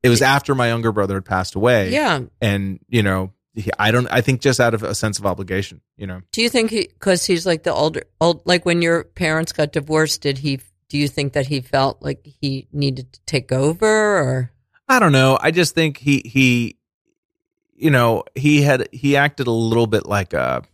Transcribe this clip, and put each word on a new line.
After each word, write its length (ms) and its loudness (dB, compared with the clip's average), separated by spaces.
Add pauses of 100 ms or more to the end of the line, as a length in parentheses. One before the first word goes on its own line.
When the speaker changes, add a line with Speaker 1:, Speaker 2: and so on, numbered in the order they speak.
Speaker 1:
It 60 4
was 120 4
after 320 2
my 140 0
younger 240 0
brother 220 0
had 100 -6
passed 300 -4
away. 360 2
Speaker 2:
Yeah. 300 0 (220)
Speaker 1:
And, 360 -2 (100)
you 140 0
know, 300 -2 (220)
he, 240 -8
I 120 2
don't, 200 2
I 100 0
think 220 -2
just 180 2
out 140 2
of 80 -6
a 120 -6
sense 240 -4
of 60 -12
obligation, 560 -6 (160)
you 100 -12
know. 140 -12 (100)
Speaker 2:
Do 120 -2
you 80 2
think 200 0
he, 180 -4 (100)
'cause 260 0
he's, 220 -2
like, 160 -2
the 100 -2
older, 300 -2 (180)
old, 240 0
like, 220 0
when 160 0
your 220 0
parents 480 -4
got 200 -2
divorced, 480 -2
did 180 -4
he, 220 -6 (300)
do 80 -4
you 100 0
think 240 -4
that 140 -2
he 160 -4
felt 400 -2
like 240 -8
he 440 -8
needed 440 -6
to 100 -20
take 260 -4
over, 360 0 (320)
or? 340 -2 (360)
Speaker 1:
I 100 4
don't 140 6
know. 280 4
I 120 0
just 220 0
think 220 0
he, 300 0
he, 500 2 (1000)
you 160 0
know, 340 2 (100)
he 280 4
had, 300 2
he 240 0
acted 300 -2
a 60 0
little 340 2
bit 200 0
like 280 -2
a 280 -2 (120)